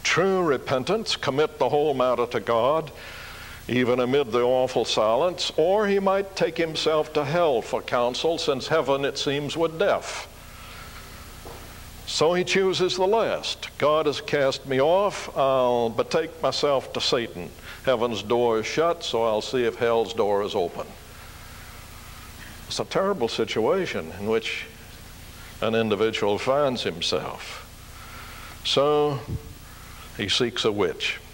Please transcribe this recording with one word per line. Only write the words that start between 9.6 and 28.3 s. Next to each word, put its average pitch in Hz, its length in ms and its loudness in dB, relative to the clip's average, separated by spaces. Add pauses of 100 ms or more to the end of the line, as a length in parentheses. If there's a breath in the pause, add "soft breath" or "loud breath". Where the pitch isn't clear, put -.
deaf. - 480 0 (1800 loud breath)
So 156 260 4
he 180 100 2
chooses 180 520 2
the 185 120 2
last. 196 600 0 (120)
"God 151 260 4
has 139 160 0
cast 139 460 0
me 131 120 0
off. 175 560 2
I'll 127 540 4
betake 160 520 -2
myself 135 520 0
to - 80 -2
Satan. 110 480 -2 (360 loud breath)
Heaven's 117 360 2
door 117 380 2
is 110 80 -4
shut, 170 360 2
so 113 200 0
I'll 110 180 2
see 123 240 0
if 113 120 0
hell's 117 360 2
door 101 300 2
is 98 100 -4
open." 87 320 -2 (1800 loud breath)
It's - 120 -6
a 113 60 -2
terrible 180 420 0
situation 113 920 0
in 101 80 -4
which - 380 -2 (960 loud breath)
an 110 120 0
individual 107 640 2
finds 131 460 2
himself. - 840 -4 (1000 loud breath)